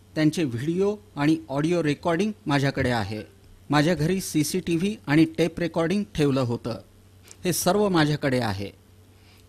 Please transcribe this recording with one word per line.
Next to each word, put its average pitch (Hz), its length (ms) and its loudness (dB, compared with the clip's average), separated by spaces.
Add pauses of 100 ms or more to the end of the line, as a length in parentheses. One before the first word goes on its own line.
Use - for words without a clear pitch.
(140)
त्यांचे 156 300 2
व्हिडिओ 170 500 -2 (220)
आणि 151 200 2 (120)
ऑडिओ 156 340 0
रेकॉर्डिंग 170 500 0 (140)
माझ्याकडे 139 440 0
आहे. 107 460 -4 (340)
माझ्या 151 240 4
घरी 165 260 0
सीसीटीव्ही 175 760 -2 (100)
आणि 151 180 4
टेप 165 360 -2
रेकॉर्डिंग 170 440 -2 (100)
ठेवलं 143 260 2
होतं, 120 340 -4 (720)
हे 180 80 0
सर्व 202 360 2
माझ्याकडे 147 500 2
आहे. 101 320 -4 (800)